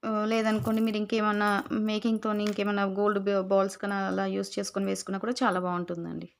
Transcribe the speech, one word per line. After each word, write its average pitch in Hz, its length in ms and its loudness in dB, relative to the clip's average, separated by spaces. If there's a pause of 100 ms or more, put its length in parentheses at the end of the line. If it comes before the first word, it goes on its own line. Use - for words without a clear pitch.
ఆ, 226 80 -4 (140)
లేదనుకోండి, 220 560 2
మీరు 220 160 0
ఇంకేమన్నా 208 520 2 (320)
మేకింగ్‌తోని 214 640 0
ఇంకేమన్నా 202 480 0
గోల్డ్ 202 280 2
బ-, 196 260 2
బాల్స్ 196 320 2
కన్నా 202 260 -2
అలా 190 240 0
యూజ్ 190 240 -2
చేసుకొని 196 340 -4
వేసుకున్నా 190 340 -4
కూడా 233 160 -4
చాలా 208 240 2
బాగుంటుందండి. 170 680 -4 (120)